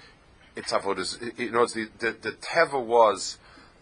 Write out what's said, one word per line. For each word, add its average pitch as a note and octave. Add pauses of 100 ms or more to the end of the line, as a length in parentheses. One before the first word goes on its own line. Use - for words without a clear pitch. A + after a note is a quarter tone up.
(560)
it's -
avodah, G2
you A#2+
know, A#2
the, A2 (100)
the, A2
the A2
teva C#3+
was A2 (440)